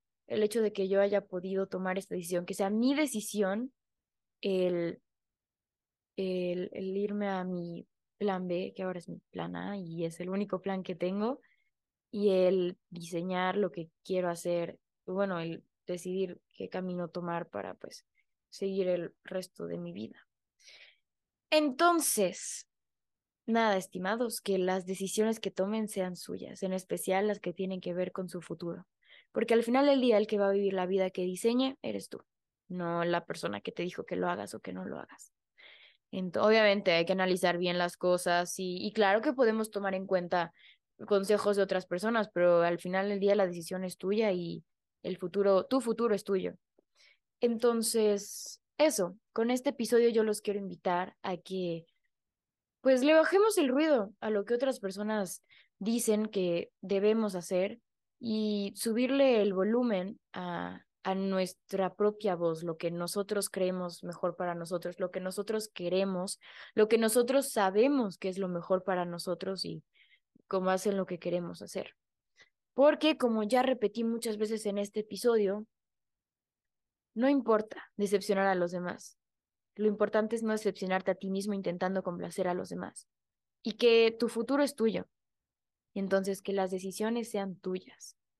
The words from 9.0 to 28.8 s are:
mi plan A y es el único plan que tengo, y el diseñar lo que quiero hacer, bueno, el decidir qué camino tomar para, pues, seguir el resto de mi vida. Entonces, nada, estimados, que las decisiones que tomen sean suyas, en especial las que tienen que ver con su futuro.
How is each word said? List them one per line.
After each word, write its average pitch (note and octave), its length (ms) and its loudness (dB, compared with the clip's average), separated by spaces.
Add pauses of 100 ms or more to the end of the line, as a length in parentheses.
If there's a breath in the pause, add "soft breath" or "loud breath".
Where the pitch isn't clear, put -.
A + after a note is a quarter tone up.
mi F3 100 -12 (100)
plan F3 260 -8
A F#3+ 220 -6
y E3+ 280 -6
es E3 140 -8
el F3+ 100 -8
único G3 320 -4
plan F#3+ 220 -4
que F3+ 120 -8
tengo, G3+ 460 -4 (680 soft breath)
y G#3 180 2
el F#3 480 4 (120)
diseñar F3+ 680 -2
lo G3 140 0
que E3 180 -10 (140)
quiero F3+ 260 -2
hacer, E3+ 500 -4 (260)
bueno, F#3+ 340 -2
el E3 240 -8 (220)
decidir F#3 540 -6 (140)
qué F#3+ 160 -10
camino F3+ 400 -6
tomar F3 400 -6
para, G2 260 -8
pues, - 300 -18 (440)
seguir G3 380 -2
el F3 260 -2 (100)
resto F3+ 440 -8
de E3+ 100 -6
mi E3+ 160 -8
vida. - 340 -14 (1200 loud breath)
Entonces, D4+ 1160 2 (800)
nada, A3+ 320 2
estimados, G3+ 640 -4
que F#3+ 160 0
las F#3 280 0
decisiones G3 540 -2
que G3 120 -4
tomen G#3 360 -2
sean F#3 280 -4
suyas, - 480 -10
en F#3 100 -2
especial F#3 540 -2
las G3+ 120 -2
que F3 140 -6
tienen F#3+ 280 -6
que F3 120 -6
ver F3+ 180 -2
con F#3 180 -8
su F3 120 -10
futuro. E3+ 460 -8 (440 soft breath)